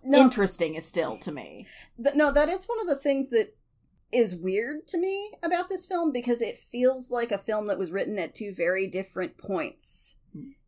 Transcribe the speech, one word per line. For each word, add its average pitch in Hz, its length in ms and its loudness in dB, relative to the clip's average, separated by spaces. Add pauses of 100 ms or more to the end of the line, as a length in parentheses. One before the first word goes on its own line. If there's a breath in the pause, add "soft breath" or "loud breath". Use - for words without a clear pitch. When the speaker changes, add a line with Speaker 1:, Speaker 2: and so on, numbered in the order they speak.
Speaker 1:
No. 269 160 6
Speaker 2:
interesting 196 580 6
is 165 100 -8
still 143 320 -4
to - 160 -8
me. 101 340 -14 (340 loud breath)
Speaker 1:
Th-, 277 140 2
no, 294 160 4
that 294 160 4
is 370 200 -4
one 466 120 -4
of 392 80 -4
the 302 80 2
things 269 360 -2
that 226 220 0 (600)
is 220 200 4
weird 202 540 -4
to - 100 -4
me 392 340 -2 (120)
about 349 240 0
this - 180 -6
film, 339 280 0
because 240 280 0
it 214 160 -4
feels 254 540 0
like 240 220 -2
a 196 40 -4
film 214 300 -4
that 190 100 0
was 175 140 -4
written 196 260 -4
at 165 160 -6
two 202 200 -10
very 185 360 0
different 185 480 -6
points. - 840 -8 (120)
Speaker 2:
Hmm. 269 200 -16 (160)